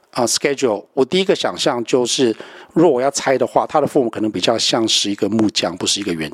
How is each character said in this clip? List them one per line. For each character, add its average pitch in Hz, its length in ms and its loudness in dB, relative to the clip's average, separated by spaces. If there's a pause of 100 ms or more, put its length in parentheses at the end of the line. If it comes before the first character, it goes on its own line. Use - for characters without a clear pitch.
(120)
呃， 123 160 -2
schedule， 127 640 -2
我 131 100 2
第 180 160 0
一 190 60 2
个 180 100 2
想 113 220 -6
象 123 260 0
就 123 220 0
是， 117 300 2 (380)
如 160 100 4
果 170 80 6
我 123 100 0
要 139 100 2
猜 135 260 0
的 120 80 2
话， 113 220 0
他 156 140 2
的 135 60 0
父 139 160 2
母 113 60 -2
可 104 120 -6
能 110 100 0
比 98 80 -4
较 113 180 2
像 113 300 0
是 - 240 0
一 101 40 -4
个 104 140 -2
木 107 200 2
匠， 90 260 -4
不 104 100 -6
是 101 140 -2
一 101 40 -8
个 90 100 -2
园 78 200 -6